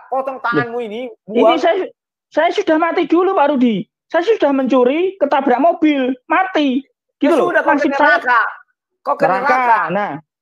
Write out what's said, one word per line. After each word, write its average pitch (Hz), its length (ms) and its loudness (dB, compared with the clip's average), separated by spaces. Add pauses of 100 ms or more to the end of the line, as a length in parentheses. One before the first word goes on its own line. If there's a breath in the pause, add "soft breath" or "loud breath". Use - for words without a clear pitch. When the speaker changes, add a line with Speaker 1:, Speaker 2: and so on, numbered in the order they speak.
Speaker 1:
potong 262 320 -8
tanganmu 233 360 -4
Speaker 2:
Loh, 247 60 -6
Speaker 1:
ini, 220 200 -10 (240)
Speaker 2:
ini 220 160 -2
Speaker 1:
buang. 339 140 4
Speaker 2:
saya, 349 320 -2 (420)
saya 320 200 0
sudah 330 260 0
mati 330 280 0
dulu, 359 280 0
Pak 294 180 2
Rudi. 240 340 0 (220)
Saya 339 200 -2
sudah 403 240 2
mencuri, 269 680 0
ketabrak - 420 0
mobil, 302 540 2 (120)
mati. 311 560 0 (380)
Gitu 285 100 2
Speaker 1:
Ya 339 60 4
Speaker 2:
loh. 302 140 2
Speaker 1:
sudah, 320 120 0
kau 294 140 0
Speaker 2:
Nasib 285 160 0
Speaker 1:
kena 277 80 -2
Speaker 2:
saya 294 160 4
Speaker 1:
neraka. 240 260 0 (600)
Kau - 140 -4
kena - 180 0
Speaker 2:
neraka. 196 160 -4
Speaker 1:
neraka. 240 300 2 (100)
Speaker 2:
Nah, 190 220 -4 (280)